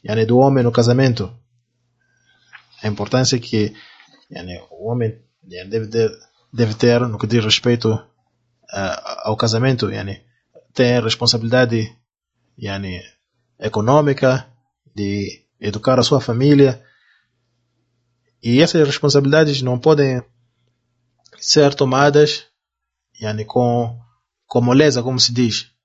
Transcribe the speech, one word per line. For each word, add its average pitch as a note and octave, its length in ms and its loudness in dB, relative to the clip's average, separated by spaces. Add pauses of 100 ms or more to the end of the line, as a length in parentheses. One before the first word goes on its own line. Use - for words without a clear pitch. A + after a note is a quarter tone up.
yani, A2 240 -2
do A#2+ 120 4
homem C3+ 240 4
no A#2+ 100 0
casamento. A#2+ 600 0 (1500)
A A2+ 40 -6
importância A2 540 -2
que, G#2+ 340 -2 (560)
yani, - 300 -16 (100)
o G#2 180 -12
homem, A#2 300 -4 (280)
yani, F#2 240 -18
deve A2 180 -6
ter, A2 220 0 (420)
deve A2+ 220 -2
ter A#2+ 260 2
no A#2 180 -6
que A2+ 80 -6
diz A2 180 0
respeito, A2+ 540 0 (720)
ah, - 540 -10
ao A2 120 -4
casamento. A2+ 540 -2
Yani, G2+ 320 -10 (520)
tem B2 260 2
responsabilidade, A2+ 960 -2 (600)
yani, G2 460 -10 (560)
econômica, C3 880 0 (480)
de G2+ 500 -8 (160)
educar A2 380 -2
a A#2+ 40 2
sua C3+ 180 2
família. C3+ 640 2 (1600)
E A#2+ 180 2
essas D#3+ 260 4
responsabilidades C#3 760 2
não B2 160 -2
podem C#3 440 2 (1160)
ser C#3+ 340 2
tomadas, C#3+ 680 2 (760)
yani, G#2+ 240 -6
com, A#2+ 540 -2 (480)
com B2 140 0
moleza, B2+ 420 4
como B2+ 180 -4
se A#2+ 120 0
diz. A#2 380 -2 (140)